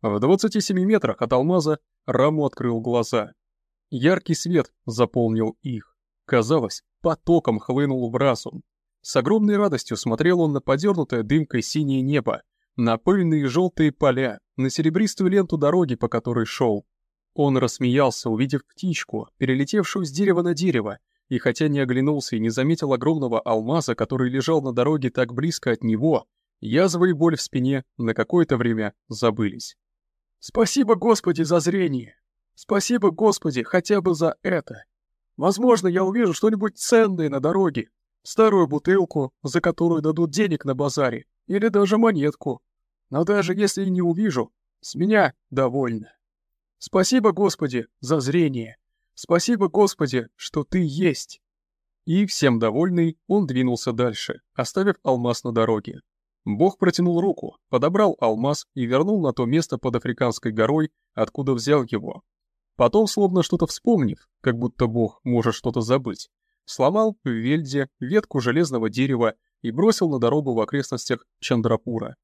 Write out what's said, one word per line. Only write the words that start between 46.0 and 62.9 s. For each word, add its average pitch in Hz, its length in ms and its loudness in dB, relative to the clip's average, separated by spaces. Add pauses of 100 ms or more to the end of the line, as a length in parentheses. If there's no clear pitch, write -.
Спасибо, 208 540 2
Господи, 147 540 -2 (140)
за 143 200 0
зрение! 135 560 -2 (380)
Спасибо, 190 540 0
Господи, 139 680 0
что - 260 -6
ты 185 220 0
есть!» 156 560 -4 (640)
И, 190 220 0
всем 131 320 0
довольный, 160 680 0
он 196 200 2
двинулся 127 460 -2
дальше, 113 500 -4 (120)
оставив 185 480 -2
алмаз 120 400 -2
на 120 100 -6
дороге. 113 480 -2 (440)
Бог 127 340 0
протянул 175 420 2
руку, - 360 -4 (140)
подобрал 175 500 2
алмаз 117 540 0
и 123 120 -4
вернул 165 340 2
на 143 120 0
то 123 140 -2
место 139 320 -2
под 123 180 -4
Африканской 120 560 -4
горой, 143 400 0 (220)
откуда 131 400 -2
взял 135 280 0
его. 110 400 -8 (540)
Потом, 202 300 4